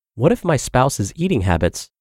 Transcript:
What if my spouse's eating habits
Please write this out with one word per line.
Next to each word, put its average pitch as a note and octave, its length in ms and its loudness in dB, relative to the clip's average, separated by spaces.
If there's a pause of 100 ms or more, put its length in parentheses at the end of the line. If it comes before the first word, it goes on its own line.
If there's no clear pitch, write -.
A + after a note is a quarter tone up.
(160)
What C#3+ 180 2
if B3 100 -6
my E3 140 2
spouse's B2+ 580 -2
eating E3 260 -2
habits F2 480 0 (120)